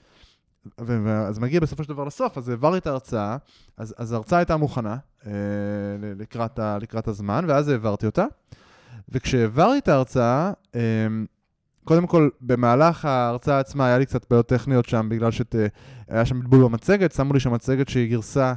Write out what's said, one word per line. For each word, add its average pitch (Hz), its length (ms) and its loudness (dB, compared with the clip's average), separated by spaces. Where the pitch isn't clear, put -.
ו-, 117 240 -2
ו-, 107 240 0
אז 107 100 -6
מגיע 131 220 -2
בסופו 156 240 -2
של 139 40 -8
דבר 143 160 -8
לסוף, - 340 -6
אז 123 100 -8
העברתי 143 300 0
את 175 80 -8
ההרצאה, 123 500 -4
אז, 110 220 -12
אז 117 140 -8
ההרצאה 120 260 0
הייתה 170 180 0
מוכנה, 123 400 -2
אה, 208 60 -10
ל-, 104 220 -12
לקראת 113 360 -8
ה-, 107 220 -2
לקראת 113 280 -8
הזמן, 104 400 -2
ואז 147 200 2
העברתי 110 380 -2
אותה, 170 180 0
וכשהעברתי 131 680 2
את - 100 -2
ההרצאה, 131 640 2
אה, 120 60 -4
קודם 170 220 4
כל, 160 220 4
במהלך 123 640 2
ההרצאה 127 540 0
עצמה 135 280 0
היה 123 120 4
לי 135 80 2
קצת - 240 -6
בעיות 120 180 4
טכניות 123 400 0
שם, 110 200 0
בגלל 113 220 0
שת-, 117 240 -4
היה 113 180 0
שם 127 140 -2
בלבול 127 240 6
במצגת, 165 480 2
שמו 139 220 0
לי 135 60 4
שם 127 120 0
מצגת 131 360 0
שהיא 120 220 0
גרסה 127 460 0